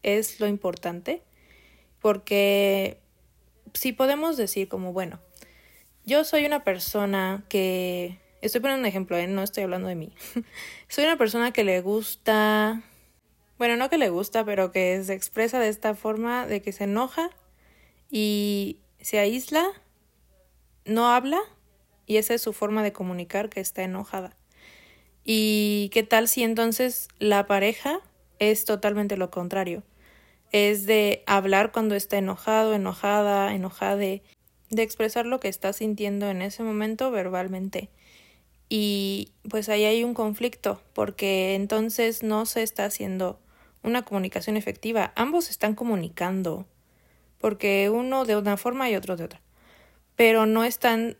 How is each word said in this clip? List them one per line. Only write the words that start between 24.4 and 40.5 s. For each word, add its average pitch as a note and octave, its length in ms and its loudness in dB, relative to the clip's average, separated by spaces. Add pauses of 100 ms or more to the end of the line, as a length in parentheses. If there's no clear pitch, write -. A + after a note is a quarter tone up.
¿Y G#3 680 2
qué A3 120 2
tal A3+ 240 4
si A#3+ 160 0
entonces A#3 640 0 (100)
la G3+ 300 2
pareja G#3+ 500 0 (400)
es G#3+ 260 2
totalmente G#3 520 0
lo F#3 160 -2
contrario? F3+ 500 -4 (680)
Es G#3 340 4
de G#3 400 4
hablar G3 460 4
cuando G#3+ 240 0
está G3+ 200 -2
enojado, G#3+ 580 0
enojada, G3+ 800 0
enojade, G3 680 -2 (480)
de A3+ 120 0
expresar A3 440 -2
lo B3+ 140 -2
que G3+ 80 -4
está F#3+ 240 -4
sintiendo G3+ 560 -2
en F#3 140 -4
ese G3+ 200 -8
momento A3 480 -2
verbalmente. F#3 800 -4 (760)
Y G3+ 640 -2 (160)
pues G#3+ 200 -4
ahí G#3 160 4
hay A3+ 180 4
un A#3+ 120 -2
conflicto, G#3+ 680 -2 (100)